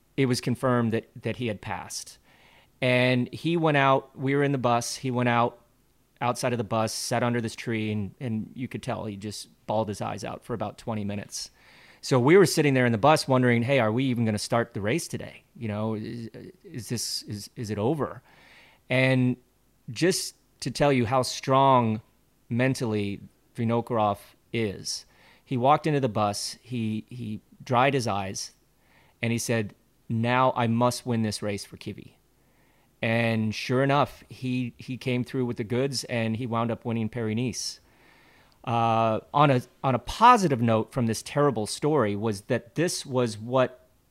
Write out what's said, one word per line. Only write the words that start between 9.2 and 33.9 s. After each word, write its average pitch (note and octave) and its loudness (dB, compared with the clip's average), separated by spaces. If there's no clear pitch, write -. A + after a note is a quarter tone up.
bawled G#2+ 0
his G2+ -6
eyes G#2+ -6
out A2+ -10
for B2 -8
about G#2 -6
twenty G#2+ -6
minutes. - -8
So C3 2
we D3 8
were F#3+ 8
sitting D3 2
there B2 4
in A#2+ 2
the A2+ 0
bus D3 4
wondering, B2 4
"Hey, C3 2
are A2 2
we B2+ 0
even A#2+ 0
gonna G#2+ 0
start A#2 -2
the A2 -8
race B2 -2
today? - -12
You A#2+ -8
know, G#2+ -4
is, A2+ -10
is D#3+ -12
this, - -6
is, G#2 -10
is A2 -8
it G#2 -4
over?" A#2+ -2
And B2+ 2
just E3 0
to C#3 -6
tell C#3+ 2
you B2 4
how B2+ 2
strong B2+ 2
mentally A2+ 0
Vinokurov A2+ 0
is, - -4
he C3+ -4
walked C#3 2
into D3 2
the B2+ 2
bus, G#2 -2
he, A2 -4
he A2+ -10
dried C3 2
his B2 -2
eyes, G2 -6
and A#2 -2
he A#2 0
said, A2+ -2
"Now B2 2
I A#2+ 2
must A#2+ 0
win A#2 0
this G#2+ -4
race G2+ -6
for - -18
Kivi." - -14
And A2+ 0
sure C3 0
enough, C#3 0